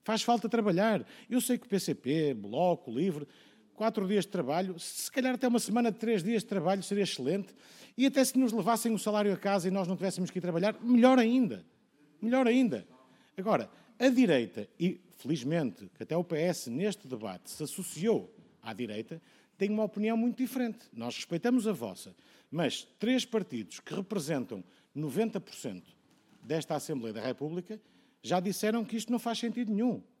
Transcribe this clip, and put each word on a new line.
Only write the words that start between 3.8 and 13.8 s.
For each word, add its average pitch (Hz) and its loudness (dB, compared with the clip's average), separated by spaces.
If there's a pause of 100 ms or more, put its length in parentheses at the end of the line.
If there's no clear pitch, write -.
dias 196 2
de - -18
trabalho, 175 -2
se - -10
calhar 254 0
até 247 -2
uma 240 4
semana 233 2
de - -8
três 220 0
dias 208 0
de - -14
trabalho 190 0
seria 202 0
excelente, 175 -2 (440)
e 247 4
até 277 4
se 247 2
nos 254 4
levassem 226 2
o 202 0
salário 208 2
a 175 -2
casa 196 0
e 190 0
nós 190 0
não 185 -2
tivéssemos 180 -2
que - -8
ir 180 -4
trabalhar, 180 0
melhor 247 8
ainda. 226 2 (560)
Melhor 247 2
ainda. 226 4 (520)
Agora, 180 2 (280)